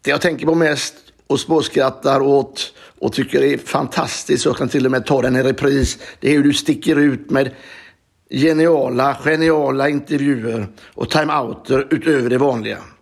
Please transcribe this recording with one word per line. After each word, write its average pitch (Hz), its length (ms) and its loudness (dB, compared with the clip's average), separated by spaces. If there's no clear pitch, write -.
Det - 100 -4
jag 147 100 -2
tänker 151 240 -2
på 160 100 2
mest 151 380 0
och 147 120 0
småskrattar 135 840 0
åt 139 520 0
och - 140 -4
tycker 135 280 0
är 139 160 2
fantastiskt - 880 -4
och 135 120 0
kan 131 120 -4
till 131 160 0
och 131 60 2
med 131 140 -2
ta 135 160 2
den 127 140 0
i 131 80 2
repris, 135 540 0
det - 100 0
är 147 80 4
hur 139 60 4
du 143 100 4
sticker 156 420 0
ut 143 340 0
med 131 220 0
geniala, 139 960 2
geniala 151 680 2
intervjuer 139 760 -2
och - 280 -8
timeouter 135 840 -2
utöver 151 380 0
det 127 80 0
vanliga. 117 400 0